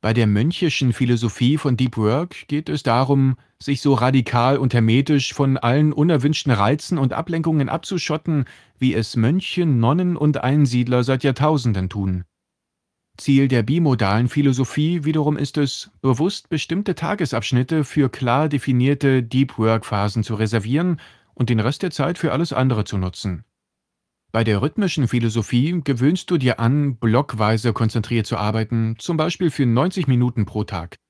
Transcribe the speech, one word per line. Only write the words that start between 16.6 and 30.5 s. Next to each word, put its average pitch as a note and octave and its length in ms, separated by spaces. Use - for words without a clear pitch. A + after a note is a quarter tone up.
Tagesabschnitte D3+ 880
für C3+ 260
klar C3 380
definierte C3+ 760
Deep B2+ 340
Work A2 280
Phasen G2+ 360
zu A2 140
reservieren A#2 640
und A#2 160
den A2+ 120
Rest B2 200
der F3+ 100
Zeit D3+ 260
für - 160
alles D#3 200
andere B2+ 300
zu G#2 140
nutzen. F#2 460
Bei A2+ 100
der G#2+ 180
rhythmischen D#3 460
Philosophie A#2+ 720
gewöhnst C#3 480
du F3+ 80
dir B2+ 220
an, C#3 380
blockweise A2+ 760
konzentriert A2 560
zu - 80
arbeiten, A2 640
zum E3+ 160
Beispiel E3 340
für C#3 160
neunzig D3 420
Minuten B2 380
pro G#2 200